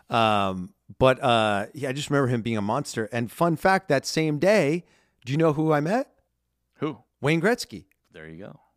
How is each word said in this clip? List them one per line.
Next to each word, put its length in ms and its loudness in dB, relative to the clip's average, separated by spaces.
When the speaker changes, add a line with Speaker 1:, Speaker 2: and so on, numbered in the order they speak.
Speaker 1:
Um, 640 0
but, 240 4
uh, 540 2
yeah, 140 -8
I 40 -4
just 160 -8
remember 200 2
him 120 -2
being 160 -2
a 40 -2
monster. 500 -4
And 200 -4
fun 240 0
fact, 340 0
that 180 2
same 320 -2
day, 440 2
do 60 -8
you 60 -2
know 160 4
who 180 0
I 80 2
met? 320 -2
Speaker 2:
Who? 200 -6
Speaker 1:
Wayne 180 2
Gretzky. 460 -2
Speaker 2:
There 160 -18
you 160 -16
go. 160 -20